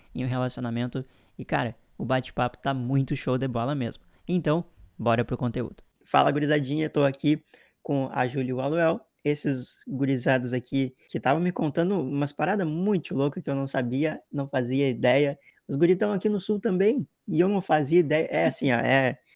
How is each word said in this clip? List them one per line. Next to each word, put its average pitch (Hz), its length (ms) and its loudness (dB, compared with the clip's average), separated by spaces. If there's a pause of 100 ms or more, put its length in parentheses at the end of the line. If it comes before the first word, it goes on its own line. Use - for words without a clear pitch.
(140)
em 127 100 -4
um 127 40 -2
relacionamento 123 760 -4 (320)
e, 92 80 -10
cara, 135 300 -2 (240)
o - 60 -6
bate-papo 127 540 -2
tá 139 140 -2
muito 135 440 0
show 131 200 0
de 131 120 -2
bola 120 260 -2
mesmo. 120 300 -6 (220)
Então, 165 380 0 (340)
bora 117 240 2
pro 120 140 -4
conteúdo. 123 460 -6 (240)
Fala, 139 240 4
gurizadinha, 147 580 0
tô 151 160 2
aqui 147 400 0 (380)
com 135 280 -2
a 127 160 0
Júlia 131 240 -2
e - 40 -2
o 127 80 -4
Aluel, 160 360 0 (240)
esses 143 540 -2 (100)
gurizados 131 680 0
aqui 127 400 -2 (160)
que - 100 -4
tavam 147 220 2
me 180 100 0
contando 170 480 0
umas 143 320 -2
paradas 180 340 -2
muito 180 480 -2
loucas 139 280 -2
que - 80 -6
eu 139 40 -2
não 139 120 -2
sabia, 135 520 -2 (140)
não 139 160 -4
fazia 131 400 0
ideia. 135 500 2 (300)
Os 139 80 -4
guris 170 220 4
tão 208 120 0
aqui 208 200 0
no 208 100 -2
Sul 208 180 -2
também, 196 480 0 (220)
e 160 100 0
eu 180 120 4
não 202 100 0
fazia 156 400 2
ideia. 151 300 2
É 165 160 2
assim, 143 260 0
ó, 120 40 4
é 127 420 2 (180)